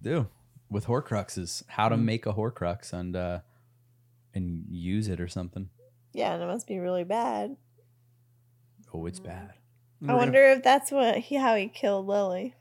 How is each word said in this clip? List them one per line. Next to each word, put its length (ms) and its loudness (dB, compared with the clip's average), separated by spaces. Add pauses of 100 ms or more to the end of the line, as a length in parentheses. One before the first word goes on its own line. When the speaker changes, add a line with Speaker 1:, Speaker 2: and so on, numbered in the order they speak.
Speaker 1:
do 240 0 (420)
with 160 -2
Horcruxes, 840 -4
how 200 0
to 60 2
Speaker 2:
Mm. 80 2
Speaker 1:
make 240 -2
a 60 -2
Horcrux 600 -4
and, 220 -6
uh, 240 -4 (960)
and 340 -4
use 380 -4
it 120 -4
or 80 -4
something. 420 -8 (440)
Speaker 3:
Yeah, 220 -2
and 80 -6
it 40 -6
must 200 -8
be 100 -6
really 260 -2
bad. 540 -4 (1400)
Speaker 1:
Oh, 140 -8
it's 120 -10
Speaker 4:
Mm. 60 -16
Speaker 1:
bad. 280 -14 (480)
Speaker 2:
We're 80 -4
Speaker 3:
I 20 0
Speaker 2:
gonna 80 4
Speaker 3:
wonder 300 8
if 120 6
that's 300 4
what 260 4
he, 180 -4
how 200 4
he 120 0
killed 380 0
Lily. 560 -2